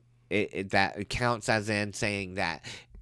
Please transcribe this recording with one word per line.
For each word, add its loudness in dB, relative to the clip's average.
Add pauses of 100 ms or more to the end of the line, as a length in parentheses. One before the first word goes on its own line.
(320)
it, 2
it, -4
that 2
counts 0
as 2
in 0
saying -2
that -2 (360)